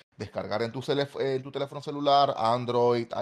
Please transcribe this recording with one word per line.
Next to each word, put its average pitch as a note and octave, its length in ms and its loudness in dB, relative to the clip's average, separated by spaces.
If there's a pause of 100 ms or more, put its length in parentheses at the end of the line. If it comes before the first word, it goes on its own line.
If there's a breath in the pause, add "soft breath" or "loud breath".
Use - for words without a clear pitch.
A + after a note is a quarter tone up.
(160)
descargar G2+ 460 -4
en A#2 100 -2
tu C3 100 -8
celef-, C#3+ 380 -2
en C3 220 -2
tu C#3 100 -14
teléfono C#3 300 -8
celular, C#3+ 560 2
Android, A#2+ 680 2 (140)